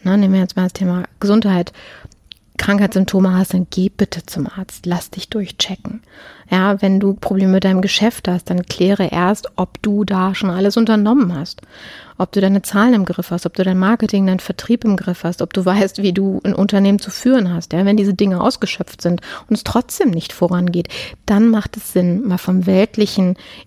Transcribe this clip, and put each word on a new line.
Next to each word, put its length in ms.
ne, 120
nehmen 180
wir 60
jetzt 160
mal 80
das 100
Thema 300
Gesundheit, 520
Krankheitssymptome 800
hast, 160
dann 160
geh 200
bitte 380
zum 200
Arzt, 400
lass 240
dich 180
durchchecken. 760
Ja, 320
wenn 200
du 140
Probleme 380
mit 120
deinem 180
Geschäft 460
hast, 200
dann 180
kläre 400
erst, 500
ob 260
du 220
da 320
schon 140
alles 260
unternommen 580
hast, 280
ob 140
du 100
deine 220
Zahlen 320
im 100
Griff 280
hast, 120
ob 100
du 100
dein 140
Marketing, 480
deinen 120
Vertrieb 460
im 120
Griff 280
hast, 180
ob 100
du 120
weißt, 380
wie 100
du 320
ein 100
Unternehmen 460
zu 100
führen 420
hast. 200
Ja, 120
wenn 120
diese 180
Dinge 260
ausgeschöpft 600
sind 180
und 80
es 80
trotzdem 460
nicht 220
vorangeht, 560
dann 220
macht 280
es 160
Sinn, 340
mal 120
vom 280
Weltlichen 720